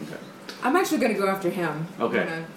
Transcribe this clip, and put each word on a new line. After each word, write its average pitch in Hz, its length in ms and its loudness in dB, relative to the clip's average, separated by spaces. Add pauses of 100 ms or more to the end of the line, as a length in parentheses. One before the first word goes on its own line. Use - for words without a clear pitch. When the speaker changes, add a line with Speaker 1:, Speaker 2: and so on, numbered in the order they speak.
Speaker 1:
Okay. - 180 -10 (440)
Speaker 2:
I'm 262 100 4
actually 359 240 4
gonna 226 160 4
go 196 140 2
after 185 220 0
him. 160 360 -2 (140)
Speaker 1:
Okay. 113 200 2
Speaker 2:
I'm - 60 2
gonna 165 180 -4 (120)